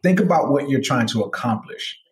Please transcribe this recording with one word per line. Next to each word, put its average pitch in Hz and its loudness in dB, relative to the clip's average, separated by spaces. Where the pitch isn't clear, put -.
think 180 4
about 170 2
what 139 2
you're 131 2
trying 123 0
to 113 -2
accomplish. - -6